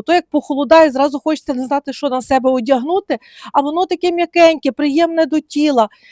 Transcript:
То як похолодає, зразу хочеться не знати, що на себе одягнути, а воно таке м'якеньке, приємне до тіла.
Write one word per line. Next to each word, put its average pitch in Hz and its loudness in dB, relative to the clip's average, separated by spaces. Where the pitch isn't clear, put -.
То 320 0
як 349 0
похолодає, 294 2
зразу 269 -2
хочеться 302 -4
не 254 -6
знати, 277 -4
що 285 -6
на 254 -4
себе 262 0
одягнути, 262 -2
а - 2
воно 311 -2
таке 359 -2
м'якеньке, 330 2
приємне 320 0
до 311 -2
тіла. 285 0